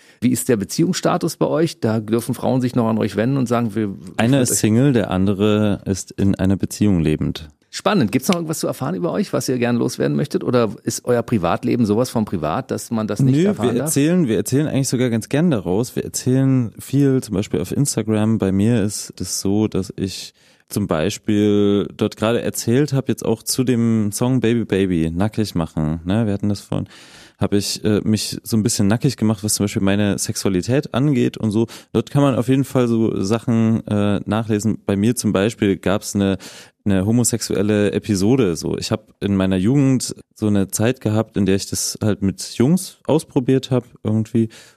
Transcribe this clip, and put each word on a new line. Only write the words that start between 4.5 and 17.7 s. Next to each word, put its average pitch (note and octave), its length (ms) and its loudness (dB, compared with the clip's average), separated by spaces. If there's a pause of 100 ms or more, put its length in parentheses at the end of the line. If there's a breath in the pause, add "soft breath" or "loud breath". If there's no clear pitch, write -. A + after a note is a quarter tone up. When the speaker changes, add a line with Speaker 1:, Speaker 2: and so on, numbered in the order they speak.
Speaker 1:
euch - 80 0
Speaker 2:
Single, B2 340 4
der A2+ 180 0
andere G2+ 760 2
ist - 260 -4
in G2 240 2
einer F#2+ 220 2
Beziehung G2+ 440 2
lebend. D2+ 480 -2 (200)
Speaker 1:
Spannend. F#3+ 440 0
Gibt's - 160 0
noch F#3 60 2
irgendwas D#3+ 240 -6
zu E3 80 -4
erfahren C#3 280 -4
über E3+ 160 -4
euch, F#3+ 220 -4
was B2+ 160 -2
ihr B2+ 100 -2
gern A#2+ 160 2
loswerden C3+ 400 0
möchtet? - 300 -2
Oder A#2+ 240 2 (140)
ist - 200 -6
euer A#2+ 200 2
Privatleben A#2 600 0
sowas G#2+ 240 0
von A2+ 140 -2
privat, F#2 480 -4
dass G#2+ 180 -6
man A2 160 -2
das G#2 140 -4
nicht C3+ 160 4
Speaker 2:
Nö, D#3+ 120 2
Speaker 1:
erfahren B2 200 0
Speaker 2:
wir A#2 120 0
Speaker 1:
darf? C#3 100 -2
Speaker 2:
erzählen, D#3 400 2
wir G#2+ 80 2
erzählen C3 300 0
eigentlich C3 200 0
sogar B2 220 0
ganz A2+ 180 -2
gern D#3+ 240 2
daraus. G2+ 460 0
Wir - 80 -4
erzählen C3 720 0
viel, C3+ 420 2
zum G#2+ 140 -6
Beispiel F#2+ 240 -2
auf F2 140 -4